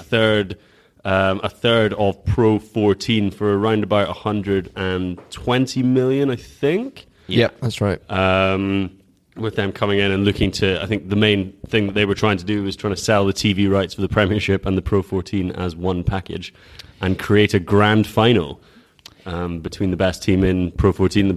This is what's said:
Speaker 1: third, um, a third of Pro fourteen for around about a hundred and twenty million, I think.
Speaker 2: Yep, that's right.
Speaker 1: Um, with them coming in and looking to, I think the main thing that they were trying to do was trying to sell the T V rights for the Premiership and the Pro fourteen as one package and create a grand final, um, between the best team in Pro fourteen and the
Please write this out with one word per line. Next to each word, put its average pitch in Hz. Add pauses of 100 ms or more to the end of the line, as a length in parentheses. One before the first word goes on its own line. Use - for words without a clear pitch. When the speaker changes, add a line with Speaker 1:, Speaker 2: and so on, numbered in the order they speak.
Speaker 1:
third, 107 (460)
um, 95
a 104
third 113
of 98
Pro 110
fourteen 104
for 104
around 107
about 101
a -
hundred 98
and 92 (120)
twenty 127
million, 131
I 123
think. 190 (220)
Speaker 2:
Yep, 98
that's 120
right. 101 (100)
Speaker 1:
Um, 95 (440)
with 107
them 98
coming 101
in 98
and 98
looking 101
to, 92
I -
think 92
the 101
main 101 (120)
thing 107
that 98
they 104
were 98
trying 101
to 85
do 104
was 98
trying 104
to -
sell 104
the 98
T 104
V 98
rights 98
for -
the 92
Premiership 98
and 95
the 92
Pro 101
fourteen 92
as 90
one 87
package 90 (480)
and 92
create 104
a 107
grand 104
final, 110 (640)
um, 87
between 92
the 90
best 90
team 95
in 90
Pro 98
fourteen 98
and 98
the 92